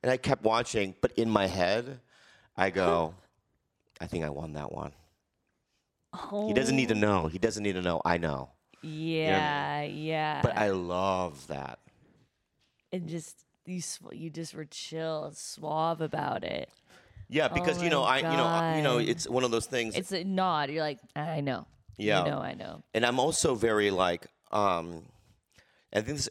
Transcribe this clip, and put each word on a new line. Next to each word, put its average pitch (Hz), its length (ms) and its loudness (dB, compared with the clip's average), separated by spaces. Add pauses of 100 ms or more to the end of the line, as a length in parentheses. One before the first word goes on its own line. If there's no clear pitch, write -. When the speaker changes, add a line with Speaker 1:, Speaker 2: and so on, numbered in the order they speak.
Speaker 1:
And 127 100 2
I 131 60 0
kept - 260 0
watching, 110 560 2
but - 120 0
in 113 180 2
my 101 160 4
head, 98 540 0 (560)
I 95 120 2
go, 85 460 2 (420)
Speaker 2:
<laughs> - 460 -20
Speaker 1:
"I 85 40 -8
think 85 180 -4
I 73 40 -4
won 76 240 -8
that 73 180 -8
one." 73 220 -10 (1400)
Speaker 2:
Oh. 208 160 -2
Speaker 1:
He 220 60 0
doesn't 131 240 4
need 127 120 4
to 110 60 4
know. 104 340 4
He 82 100 -4
doesn't 104 240 0
need 101 100 0
to 90 80 -2
know. 87 240 0
I 87 140 4
know. 71 320 -2 (320)
Speaker 2:
Yeah, 156 80 -10
Speaker 1:
You 156 400 0
know 156 80 4
what 151 60 2
I 147 440 -2
mean? 151 160 -8
Speaker 2:
yeah. 156 380 0
Speaker 1:
But 117 160 2
I 104 120 4
love 90 760 -2
that. 67 320 -6 (1120)
Speaker 2:
And 175 160 -6
just, - 380 -12 (180)
you 175 160 -8
sw-, - 320 -10
you 160 160 -10
just 156 260 -10
were 156 120 -10
chill 160 580 -6
and 147 120 -10
suave 160 680 -2
about 147 420 -2
it. - 240 -4 (600)
Speaker 1:
Yeah, 139 200 4
Speaker 2:
Oh 160 40 -6
Speaker 1:
because, 170 280 0
you 175 60 2
know, 151 140 4
Speaker 2:
my 131 140 4
Speaker 1:
I, - 20 -
you 165 180 2
know, 165 80 4
I, 165 320 2
you 156 60 2
know, 127 160 4
Speaker 2:
God. 117 100 2
Speaker 1:
it's 160 180 0
one 127 180 2
of 120 80 2
those 113 140 0
things. 113 300 -2
Speaker 2:
It's 185 160 -4
a 175 120 -2
nod. 185 440 0
You're 156 140 -2
like, 147 160 -2 (180)
"I 156 240 -4
know. 139 260 -4 (300)
Speaker 1:
Yeah. 104 280 4
Speaker 2:
You 113 80 2
know, 139 80 -4
I - 140 -6
know." - 280 -12 (100)
Speaker 1:
And 113 140 2
I'm 123 120 2
also 131 360 2
very, 104 360 4
like, 90 360 0 (240)
um, 87 560 0 (880)
I 107 80 2
think 143 160 -6
this 139 120 -4